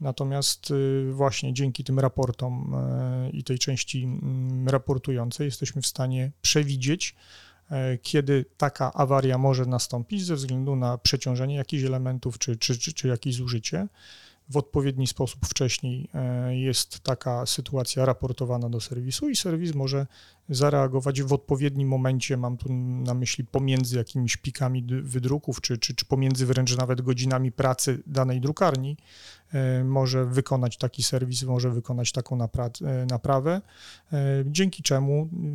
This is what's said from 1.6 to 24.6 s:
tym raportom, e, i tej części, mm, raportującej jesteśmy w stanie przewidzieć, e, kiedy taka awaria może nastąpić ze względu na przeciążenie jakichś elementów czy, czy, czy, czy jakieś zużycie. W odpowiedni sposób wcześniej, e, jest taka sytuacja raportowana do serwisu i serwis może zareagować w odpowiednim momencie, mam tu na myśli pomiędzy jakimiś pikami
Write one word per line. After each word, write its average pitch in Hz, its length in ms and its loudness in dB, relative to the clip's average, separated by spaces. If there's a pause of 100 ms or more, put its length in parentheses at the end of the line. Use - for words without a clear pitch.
tym 135 140 2
raportom, 131 760 0
e, 127 560 -2
i 139 140 -6
tej 127 140 -2
części, 127 460 -2
mm, 131 640 -2
raportującej 131 760 0
jesteśmy 135 380 -4
w - 40 -4
stanie 131 460 -2 (100)
przewidzieć, 139 720 2 (560)
e, 131 280 0
kiedy 139 460 2 (120)
taka 135 360 0
awaria 131 460 4
może 131 280 4
nastąpić 127 580 -2
ze 175 100 0
względu 135 420 0
na 123 220 0
przeciążenie 131 560 0
jakichś 139 300 -2
elementów 127 540 -2
czy, 120 180 -2
czy, 120 220 -2
czy, 160 140 -6
czy - 160 -2
jakieś 123 260 -2
zużycie. 123 540 -4 (600)
W 139 80 -6
odpowiedni 135 500 0
sposób - 400 -4
wcześniej, 131 680 -2
e, 127 420 -2
jest 127 440 -2
taka 123 460 -2
sytuacja 131 580 -2
raportowana 123 640 0
do 117 120 -2
serwisu 127 480 -4
i 254 80 -2
serwis 165 380 0
może 139 320 0 (420)
zareagować 139 720 2
w 135 100 0
odpowiednim 139 560 0
momencie, 131 480 2
mam 123 200 -2
tu 127 160 -4 (320)
na 123 100 0
myśli 123 300 -2
pomiędzy 131 520 2
jakimiś 120 400 0
pikami 127 460 -2